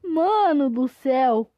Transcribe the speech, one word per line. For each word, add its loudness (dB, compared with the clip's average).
Mano 0
do -2
céu! -2